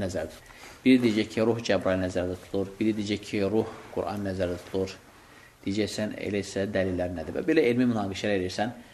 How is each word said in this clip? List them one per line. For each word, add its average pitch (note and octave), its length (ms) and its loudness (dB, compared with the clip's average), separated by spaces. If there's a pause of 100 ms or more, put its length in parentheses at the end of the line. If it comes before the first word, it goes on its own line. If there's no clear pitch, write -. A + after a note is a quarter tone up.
nəzərdə E2 320 -4
tutulur? - 160 -20 (320)
Biri B2+ 180 8
deyəcək G#2+ 300 2
ki, A2 160 2
ruh A#2 100 2
Cəbrail F#2+ 400 2
nəzərdə F2+ 460 -2
tutulur, G2 340 -2
biri G#2+ 160 2
deyəcək G#2 320 -2
ki, G#2 240 0
ruh A2 240 0 (160)
Qur'an G2+ 320 -4
nəzərdə F#2 400 -2
tutulur. F#2+ 320 -2 (720)
Deyəcəksən, G#2 580 -2
elə G2 240 -2
isə G2 240 -2
dəlillər F#2 400 0
nədir? E2 300 -6
Və - 80 -2
belə D#3 180 6
elmi B2 240 4
münaqişə G2+ 460 0
edirsən, G#2 400 -2 (160)